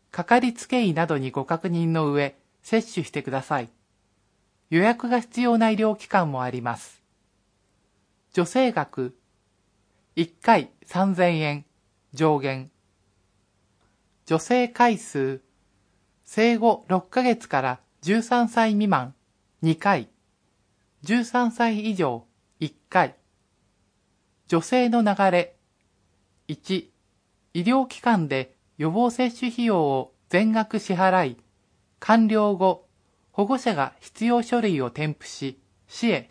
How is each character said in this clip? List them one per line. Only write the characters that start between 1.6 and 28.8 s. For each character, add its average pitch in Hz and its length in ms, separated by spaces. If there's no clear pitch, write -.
認 170 220
の 160 200
上、 143 260
接 220 200
種 165 120
し - 80
て 147 100
く 135 80
だ 131 100
さ 139 200
い。 117 80
予 165 120
約 233 260
が 240 120
必 240 220
要 233 160
な 226 120
医 220 60
療 214 200
機 - 120
関 175 240
も 127 100
あ 127 80
り 123 100
ま 117 160
す。 - 280
助 180 100
成 247 260
額、 135 440
一 165 260
回 220 300
三 190 300
千 175 240
円、 147 260
上 151 280
限。 131 320
助 160 140
成 247 260
回 240 320
数、 135 420
生 233 320
後 220 320
六 185 200
ヶ 254 140
月 240 260
か 135 140
ら 127 180
十 208 220
三 240 260
歳 226 240
未 208 160
満、 135 260
二 160 140
回、 165 320
十 226 180
三 240 300
歳 220 360
以 214 60
上、 135 320
一 151 160
回。 170 240
助 170 120
成 247 280
の 233 140
流 208 120
れ、 175 240
一、 - 440
医 170 80
療 247 260
機 - 140
関 202 260
で 135 300
予 156 120